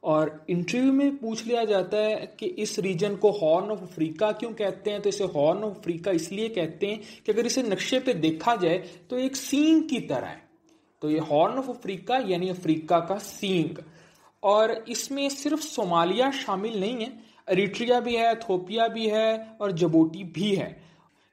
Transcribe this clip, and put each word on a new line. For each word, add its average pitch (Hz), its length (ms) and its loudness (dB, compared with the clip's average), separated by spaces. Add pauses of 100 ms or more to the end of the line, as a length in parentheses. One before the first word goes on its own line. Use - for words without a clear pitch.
और 156 440 0
इंटरव्यू 233 440 2
में 277 240 2
पूछ 226 300 -6
लिया 233 180 0
जाता 196 320 0
है 214 440 -2
कि 220 60 -4
इस - 320 -4
रीजन 190 380 -2
को 208 120 4
Horn 190 500 2
of 180 100 -12
Africa 185 500 -2
क्यों 233 120 -6
कहते 202 400 -4
हैं, 208 100 -4
तो 202 80 0
इसे 196 160 -2
Horn 165 400 2
of 208 160 -4
Africa 170 280 -4
इसलिए 196 400 -2
कहते 180 380 -4
हैं 214 140 -6 (260)
कि 214 60 0
अगर 226 140 2
इसे 254 160 0
नक्शे 226 380 0
पे 254 140 0
देखा 160 420 0
जाए 180 220 2 (320)
तो 247 80 -4
एक 262 180 -2
सींग 311 520 4
की 240 120 -2
तरह 123 260 -4
है। 82 160 -14 (600)
तो 151 80 -2
ये 156 100 2
Horn 156 360 2
of 262 80 -2
Africa 233 680 -4
यानी 180 180 0
अफ्रीका 170 520 2
का 185 180 -2
सींग। 180 580 -2 (680)
और 220 460 4
इसमें 277 400 -4
सिर्फ 294 300 -2
सोमालिया 190 720 2
शामिल 220 500 -4
नहीं 220 240 -2
है, 269 80 -10 (380)
इरिट्रिया 214 500 2
भी 233 160 -2
है, 226 160 4
इथियोपिया 214 560 0
भी 220 200 -2
है 220 380 0 (140)
और 202 120 -2
जिबूटी 160 520 4
भी 190 320 0
है। - 260 -6 (500)